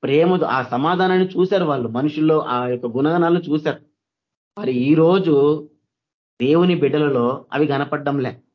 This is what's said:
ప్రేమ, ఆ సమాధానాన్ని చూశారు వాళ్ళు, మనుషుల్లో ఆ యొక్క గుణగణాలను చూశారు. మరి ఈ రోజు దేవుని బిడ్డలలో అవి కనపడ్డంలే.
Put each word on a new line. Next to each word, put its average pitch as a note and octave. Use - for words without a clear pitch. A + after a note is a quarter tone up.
ప్రేమ, D#3+
ఆ B2+
సమాధానాన్ని F#3
చూశారు F#3
వాళ్ళు, C3+
మనుషుల్లో D3+
ఆ B2
యొక్క B2
గుణగణాలను E3
చూశారు. D3+
మరి G#3
ఈ B2+
రోజు D#3
దేవుని E3
బిడ్డలలో C#3
అవి D3
కనపడ్డంలే. C#3